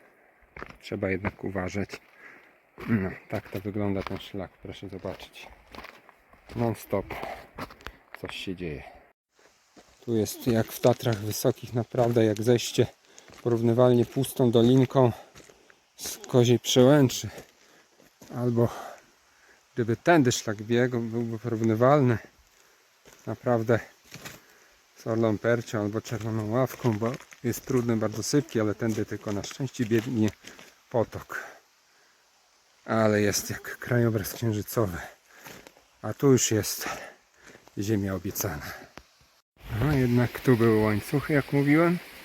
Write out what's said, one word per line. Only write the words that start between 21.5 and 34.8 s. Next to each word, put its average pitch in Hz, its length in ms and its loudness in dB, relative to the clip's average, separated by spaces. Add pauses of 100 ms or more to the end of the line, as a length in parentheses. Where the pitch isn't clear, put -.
naprawdę 117 540 0 (1160)
z - 100 -14
Orlą 113 320 0
Percią 117 420 -2
albo 104 200 -4
Czerwoną 110 500 -6
Ławką, 123 420 0
bo 113 200 -2 (320)
jest 120 220 -4
trudny, 120 300 0
bardzo 107 260 -4
sypki, 135 380 0
ale 104 140 0
tędy 110 300 -4
tylko 107 280 -8
na 101 100 -4
szczęście - 420 -6
biegnie 110 440 0 (600)
potok. - 640 -6 (1300)
Ale 110 340 2
jest 104 300 0
jak - 280 -12
krajobraz 117 560 0
księżycowy. 104 640 -2 (1040)